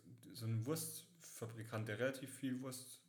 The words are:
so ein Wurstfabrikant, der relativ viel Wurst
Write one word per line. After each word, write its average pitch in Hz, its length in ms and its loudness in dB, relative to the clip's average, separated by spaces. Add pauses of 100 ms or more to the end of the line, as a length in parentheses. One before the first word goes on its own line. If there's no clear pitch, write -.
(340)
so 113 140 -4
ein 113 180 4
Wurstfabrikant, 113 1200 -2
der 104 120 2
relativ 131 340 2
viel 127 280 2
Wurst - 480 -6